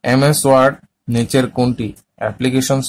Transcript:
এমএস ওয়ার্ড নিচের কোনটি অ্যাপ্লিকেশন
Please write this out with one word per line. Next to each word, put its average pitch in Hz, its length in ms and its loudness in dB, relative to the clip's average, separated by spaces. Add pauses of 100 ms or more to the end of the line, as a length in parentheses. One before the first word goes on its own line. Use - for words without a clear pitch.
(140)
এমএস 143 360 2
ওয়ার্ড 135 260 4 (400)
নিচের 123 300 0 (120)
কোনটি 123 320 -2 (300)
অ্যাপ্লিকেশন 127 680 -2